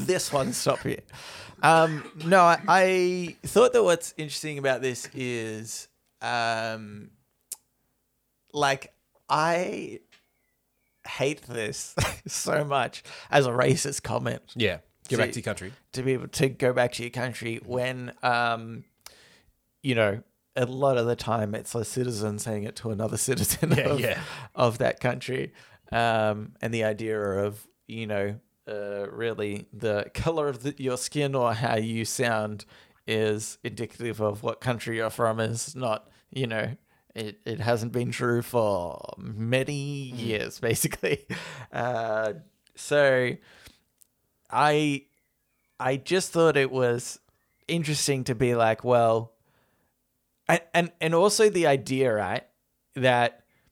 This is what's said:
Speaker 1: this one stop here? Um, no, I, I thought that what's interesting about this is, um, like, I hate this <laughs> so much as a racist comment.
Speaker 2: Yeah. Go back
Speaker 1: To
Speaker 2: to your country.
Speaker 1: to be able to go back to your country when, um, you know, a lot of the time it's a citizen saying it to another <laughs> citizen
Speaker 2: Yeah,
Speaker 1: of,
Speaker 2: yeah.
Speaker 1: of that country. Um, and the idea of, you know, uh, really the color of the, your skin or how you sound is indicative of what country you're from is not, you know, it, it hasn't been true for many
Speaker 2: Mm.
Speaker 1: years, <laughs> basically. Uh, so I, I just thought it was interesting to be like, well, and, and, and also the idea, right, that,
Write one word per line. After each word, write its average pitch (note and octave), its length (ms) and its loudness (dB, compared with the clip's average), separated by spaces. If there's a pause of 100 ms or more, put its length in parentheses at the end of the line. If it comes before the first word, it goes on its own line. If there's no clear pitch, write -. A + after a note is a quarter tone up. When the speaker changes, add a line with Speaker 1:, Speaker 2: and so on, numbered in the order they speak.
Speaker 1:
this - 240 0
one C3+ 220 0
stop C#3 260 0
here? - 220 -4 (640)
Um, D#3+ 400 6 (220)
no, F#3 160 8
I, E3+ 260 8
I F3+ 760 4
thought A#3+ 300 6
that A#3 100 6
what's E3+ 340 2
interesting D3+ 420 -8
about C3 220 0
this B2+ 320 -4
is, A2+ 720 -6 (340)
um, A2 880 -4 (1400)
like, C#3 400 -2 (360)
I E3+ 680 0 (1080)
hate D3 360 -2
this A2+ 520 -8 (160)
<laughs> - 160 -14
so D#3 360 -2
much C#3 400 -2 (280)
as C#3+ 140 6
a B2 60 0
racist C3+ 520 2
comment. A#2+ 380 -2 (140)
Speaker 2:
Yeah. G2 240 0 (300)
Go B2+ 80 0
back A2 120 2
Speaker 1:
To - 40 -8
Speaker 2:
to A#2 60 -6
your - 40 -10
country. G2 300 -8 (200)
Speaker 1:
to B2+ 100 -6
be C#3 100 0
able - 160 -6
to - 200 0
go B2+ 220 0
back B2 220 2
to A#2 100 -8
your A#2+ 60 -8
country A#2 560 -6
when, B2 560 -4
um, A#2 640 -2 (960)
you B2 140 0
know, G#2+ 260 4 (340)
a B2+ 100 2
lot C3 320 2
of A#2 100 2
the A#2+ 80 2
time A2 400 -2
it's - 180 -10
a A2+ 120 -2
citizen A2 520 -4
saying G#2+ 260 -4
it A2+ 140 -8
to A2+ 140 -6
another G#2+ 260 -4
<laughs> - 0 -
citizen - 580 0
Speaker 2:
Yeah, C3+ 120 2
Speaker 1:
of, C#3 120 2
Speaker 2:
yeah. G#2 220 -2 (340)
Speaker 1:
of A#2 240 2
that B2+ 200 0
country. C3 520 -4 (400)
Um, A2 680 0
and A#2 120 -4
the A2+ 100 0
idea A2 360 -2
of, G2+ 460 -2 (220)
you A2+ 180 -8
know, G2+ 300 -2 (320)
uh, G2+ 420 -6
really G#2 640 -6
the G#2 400 -2
color D#3 340 -2
of A#2+ 140 -6
the, C#3+ 160 -6
your C3 200 -2
skin C#3 360 -2
or A#2+ 200 2
how A#2 240 0
you A2+ 280 -2
sound G#2+ 600 -2 (420)
is G#2+ 560 0
indicative A2 580 -8
of G#2+ 220 0
what A#2 180 -4
country A#2 360 -4
you're A2+ 120 -2
from A2+ 300 0
is A2+ 360 -4
not, A#2 320 -4 (220)
you C3 160 -4
know, A2+ 300 -4 (400)
it, G#2+ 300 -10
it A2 140 -6
hasn't A2+ 320 0
been A#2+ 200 -2
true A#2+ 300 0
for G2 760 -2
many C3+ 960 -4
Speaker 2:
Mm. A#2+ 60 -10
Speaker 1:
years, A2+ 400 -4
<laughs> A#2+ 100 -2
basically. - 560 -2 (480)
Uh, A2+ 600 -2 (420)
so C3 560 4 (1160)
I, D3 560 2 (720)
I C3 180 0
just F3+ 340 -2
thought E3 240 6
it C3+ 160 4
was B2 480 0 (480)
interesting C#3+ 580 0
to C3 100 0
be A#2+ 200 2
like, A2+ 280 4
well, A#2 500 4 (1120)
and, E3+ 140 2 (120)
and, E3+ 180 2 (100)
and D#3+ 140 2
also G#3 340 6
the E3+ 180 4
idea, C3 460 2
right, G#2 300 -2 (520)
that, A#2+ 480 2 (280)